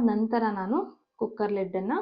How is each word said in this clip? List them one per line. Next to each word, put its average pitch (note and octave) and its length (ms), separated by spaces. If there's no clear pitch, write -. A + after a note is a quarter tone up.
ನಂತರ A3 380
ನಾನು G3 240
ಕುಕ್ಕರ್ G#3 360
ಲಿಡ್ F#3+ 240
ಅನ್ನ G3 240